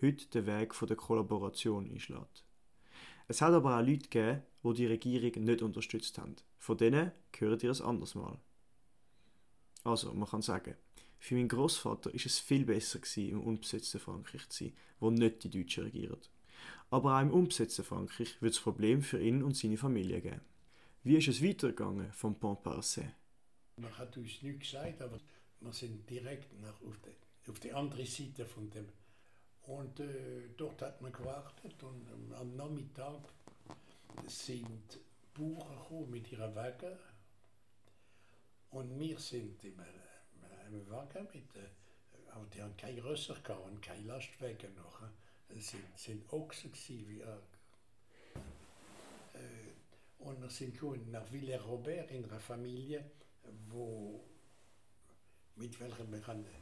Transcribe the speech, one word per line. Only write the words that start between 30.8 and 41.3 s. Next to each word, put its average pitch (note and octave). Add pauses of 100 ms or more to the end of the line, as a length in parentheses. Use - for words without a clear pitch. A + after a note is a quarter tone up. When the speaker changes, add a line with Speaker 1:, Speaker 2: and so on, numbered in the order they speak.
Speaker 2:
hat C3+
man B2+
gewartet C#3+
und, B2
ähm, A2+
am B2
Nachmittag C#3+ (1080)
sind A#2 (340)
Bauern D3+
gekommen D#3+
mit A#2
ihren A2
Wagen. B2+ (1700)
Und C3
wir D#3+
sind G#2
im, F#2+
äh, F#2+
im G#2
Wagen C#3+